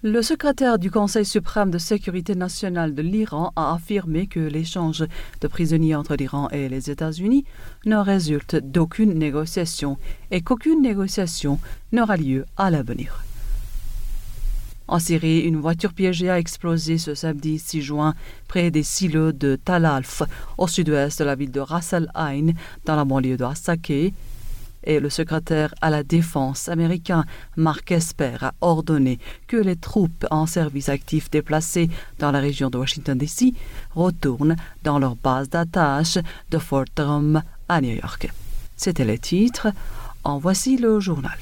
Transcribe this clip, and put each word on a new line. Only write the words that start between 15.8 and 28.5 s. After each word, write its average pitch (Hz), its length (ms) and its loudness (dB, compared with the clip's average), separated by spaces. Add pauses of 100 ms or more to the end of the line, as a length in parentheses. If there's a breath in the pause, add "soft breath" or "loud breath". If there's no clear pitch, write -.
piégée 180 360 0
a 180 120 2
explosé 165 580 -2
ce 156 160 -4
samedi 156 460 -2
six 160 200 -6
juin 147 340 0 (340 loud breath)
près 175 240 2
des 156 100 2
silos 156 480 2
de 139 340 2
Tal 175 200 4
Alf, 143 400 0 (340 loud breath)
au - 80 2
sud-ouest 151 540 2
de 156 40 2
la 143 120 0
ville 135 160 -6
de 139 80 -2
Ras 165 320 -4
Al 170 240 0
Ain, 151 340 2 (340 loud breath)
dans 156 120 2
la 151 80 4
banlieue 131 320 2
de 123 80 -2
Hasakeh. 165 680 0 (680 loud breath)
Et 151 160 4
le 143 120 0
secrétaire 160 720 0
à 160 80 4
la 151 120 2
défense 147 680 0
américain, 165 560 2 (280 loud breath)
Mark 160 380 0
Esper, 160 480 0
a 131 220 -4